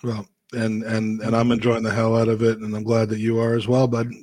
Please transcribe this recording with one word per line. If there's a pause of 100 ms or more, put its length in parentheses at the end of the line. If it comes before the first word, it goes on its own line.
Well, (280)
and,
and,
and
I'm
enjoying
the
hell
out
of
it,
and
I'm
glad
that
you
are
as
well,
bud. (100)